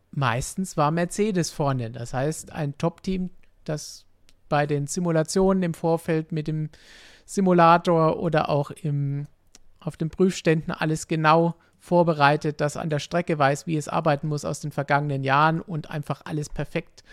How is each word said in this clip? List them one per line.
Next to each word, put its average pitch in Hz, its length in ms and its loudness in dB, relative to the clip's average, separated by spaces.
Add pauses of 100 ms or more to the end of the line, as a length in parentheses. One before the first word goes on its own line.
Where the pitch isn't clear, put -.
(120)
meistens 135 640 -2
war 151 140 2
Mercedes 175 600 -2
vorne. 131 400 -2
Das 120 240 -10
heißt, 139 380 -4
ein 143 260 -6
Top-Team, 180 520 -4 (340)
das - 420 -10 (420)
bei 151 180 0
den 147 200 -2
Simulationen 185 760 0
im 170 120 -2
Vorfeld 165 580 -2
mit 156 160 -4
dem 156 220 -4 (540)
Simulator 170 960 4
oder 156 300 0
auch 147 240 0
im, 143 560 -4 (500)
auf - 180 -10
den 160 140 -4
Prüfständen 170 640 2
alles 160 340 -2
genau 160 480 4 (240)
vorbereitet, 156 800 2
das 147 160 -2
an 160 140 -4
der 147 80 -2
Strecke 175 400 -2
weiß, 147 300 0
wie 160 80 -2
es 147 100 -4
arbeiten 160 400 -2
muss 147 180 -4
aus 156 140 -6
den 147 140 -10
vergangenen 143 500 -2
Jahren 151 380 4
und 156 300 -10
einfach 147 340 -6
alles 151 240 -6
perfekt - 640 -8